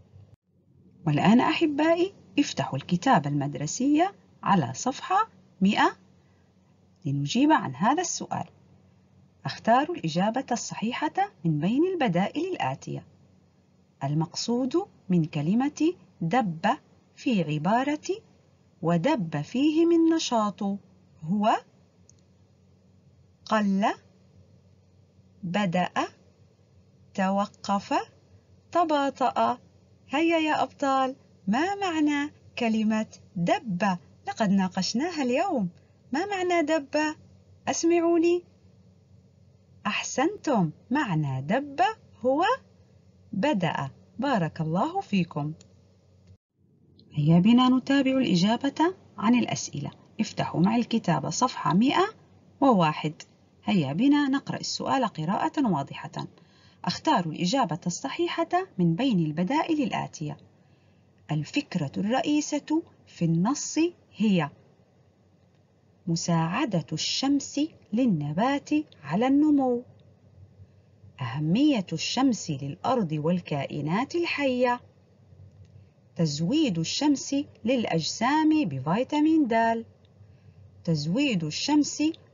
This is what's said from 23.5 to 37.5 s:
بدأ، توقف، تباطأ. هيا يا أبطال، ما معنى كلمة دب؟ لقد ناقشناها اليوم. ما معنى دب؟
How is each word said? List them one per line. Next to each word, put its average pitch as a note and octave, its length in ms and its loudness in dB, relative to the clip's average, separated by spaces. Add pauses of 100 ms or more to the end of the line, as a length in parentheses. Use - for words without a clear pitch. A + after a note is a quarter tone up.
بدأ، F3+ 460 0 (1200)
توقف، G3 800 -2 (800)
تباطأ. C#4 840 0 (520)
هيا E4 280 2
يا D#4 260 0
أبطال، C4+ 520 0 (320)
ما D4+ 280 0
معنى D#4 580 0 (260)
كلمة A3 460 0 (300)
دب؟ F#3+ 600 -2 (300)
لقد A#3 220 -2
ناقشناها G#3 760 -2
اليوم. B3+ 460 -2 (420)
ما D4+ 140 -2
معنى F4+ 360 0
دب؟ D4+ 540 0 (520)